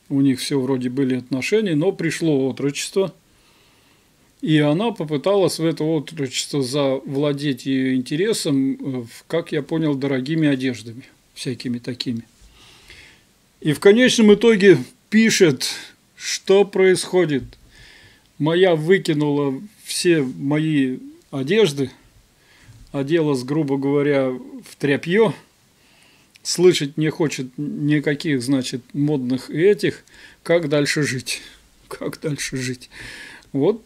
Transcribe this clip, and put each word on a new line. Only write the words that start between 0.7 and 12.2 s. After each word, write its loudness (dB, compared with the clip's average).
были -2
отношения, -2
но 0
пришло 0
отрочество, -4
и 2
она 2
попыталась 0
в -2
это -2
отрочество -4
завладеть -2
её -2
интересом, -2
э, -6
в, -18
как -4
я -2
понял, -2
дорогими -2
одеждами, -4
всякими -6
такими. -8